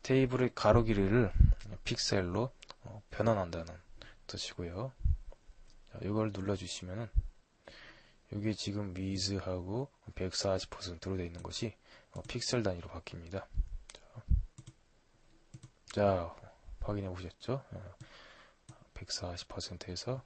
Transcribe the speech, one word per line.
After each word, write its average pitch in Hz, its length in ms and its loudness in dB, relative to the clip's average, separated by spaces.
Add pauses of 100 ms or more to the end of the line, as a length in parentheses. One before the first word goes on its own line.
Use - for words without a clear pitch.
테이블의 127 540 4
가로 110 260 8
길이를 104 500 6 (520)
픽셀로, 101 680 0 (300)
어, 107 280 -12
변환한다는 87 640 0 (540)
뜻이고요. 90 680 -8 (1000)
자, - 100 -12
이걸 107 300 2
눌러주시면은 95 760 -4 (1200)
이게 104 220 -2
지금 101 420 -4
위즈하고 95 920 -4 (280)
백사십 95 540 -2
퍼센트로 90 460 -6
되어 90 100 -2
있는 85 180 -10
것이, - 320 -6 (340)
어, 131 120 -12
픽셀 120 420 -2
단위로 87 240 -2
바뀝니다. 85 580 -10 (2500)
자, 95 420 4
자, - 20 -18 (440)
확인해 101 280 -2
보셨죠? 92 600 -6
어, 90 240 -12 (1000)
백사십 - 560 -8
퍼센트에서 95 760 -6